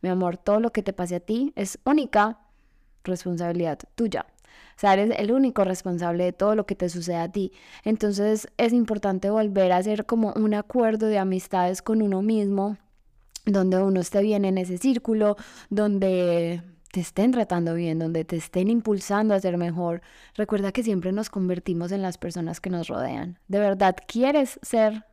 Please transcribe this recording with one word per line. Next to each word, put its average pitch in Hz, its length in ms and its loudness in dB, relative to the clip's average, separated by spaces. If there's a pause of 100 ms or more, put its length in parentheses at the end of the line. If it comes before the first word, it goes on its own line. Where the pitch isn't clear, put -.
mi 185 80 -4
amor, 180 280 0
todo 208 240 2
lo 226 100 0
que 220 120 -4
te 202 100 -4
pase 180 240 -6
a 175 40 -4
ti 240 360 -2
es 202 280 -6
única 226 540 2 (680)
responsabilidad 170 760 -4 (160)
tuya". 202 320 -4 (500)
O - 60 -12
sea, 196 120 6
eres 208 240 2
el 208 140 0
único 254 320 2
responsable 175 600 -2
de 180 80 0
todo 208 220 2
lo 214 120 0
que 196 80 -4
te 180 140 -4
sucede 170 280 -6
a 170 140 -4
ti. 190 220 -4 (320)
Entonces 214 720 0
es 233 160 2
importante 202 580 0
volver 196 420 2
a 180 40 4
hacer 208 300 0
como 226 260 0
un 214 220 0
acuerdo 220 520 0
de 214 120 2
amistades 185 640 0
con 220 200 0
uno 196 200 0
mismo, 202 560 0 (680)
donde 190 380 4
uno 196 180 2
esté 196 220 0
bien 208 220 2
en 190 140 2
ese 180 200 -4
círculo, 220 580 2 (340)
donde 180 920 0 (280)
te 185 100 -2
estén 208 320 2
tratando 175 420 0
bien, 165 240 -2
donde 160 260 -2
te 170 120 -6
estén 185 320 -2
impulsando 214 680 0
a 190 60 2
ser 180 160 -2
mejor. 170 460 -2 (320)
Recuerda 196 380 -2
que 254 100 -4
siempre 185 300 0
nos 208 180 -4
convertimos 180 640 -4
en 196 100 -2
las 180 160 -6
personas 170 420 -8
que 185 100 -8
nos 170 180 -4
rodean. 127 500 -6 (100)
¿De 196 100 0
verdad 196 380 2 (100)
quieres 262 560 0
ser 220 500 0